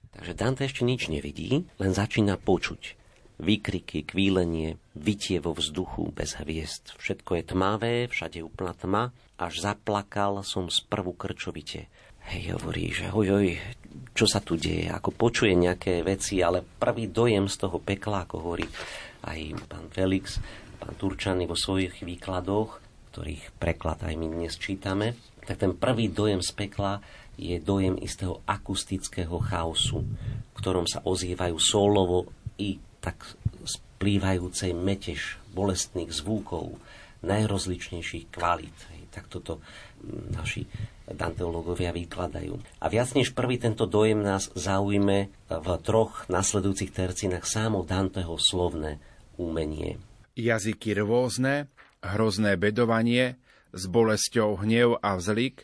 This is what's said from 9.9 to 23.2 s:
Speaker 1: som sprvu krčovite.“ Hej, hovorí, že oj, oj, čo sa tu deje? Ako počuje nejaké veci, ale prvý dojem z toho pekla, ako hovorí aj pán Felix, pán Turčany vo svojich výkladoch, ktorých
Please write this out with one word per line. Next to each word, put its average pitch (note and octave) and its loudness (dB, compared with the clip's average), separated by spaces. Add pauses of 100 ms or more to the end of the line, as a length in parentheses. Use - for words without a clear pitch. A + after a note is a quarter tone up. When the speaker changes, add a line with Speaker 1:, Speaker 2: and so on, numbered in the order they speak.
Speaker 1:
som F#2+ -4
sprvu F#2 -2
krčovite.“ - -8 (340)
Hej, F2 -4
hovorí, E2+ -4
že F#2+ -4
oj, G#2 4 (100)
oj, G2+ 6 (680)
čo A2+ 4
sa G2 4
tu F2 -2
deje? E2 0
Ako F2 -4
počuje A2+ 4
nejaké F2 4
veci, F#2+ 0
ale F2 4
prvý A2+ -2
dojem G#2+ 6
z G2 -2 (120)
toho F2 -2
pekla, G2 -2
ako E2+ -10
hovorí E2 -2 (600)
aj D#2+ -6 (300)
pán E2 -14
Felix, F#2+ 2 (400)
pán - -10
Turčany F#2 0
vo E2+ -2
svojich F#2+ -2
výkladoch, F#2 -2 (320)
ktorých D#2+ -10